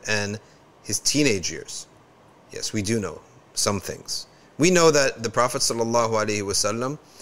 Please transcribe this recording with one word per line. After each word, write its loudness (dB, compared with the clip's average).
and -2
his -6
teenage 0
years? -12
Yes, -8
we -2
do -2
know -6
some 0
things. -10
We 6
know 8
that 2
the -6
Prophet 0
sallallahu 0
alaihi 0
wasallam, -2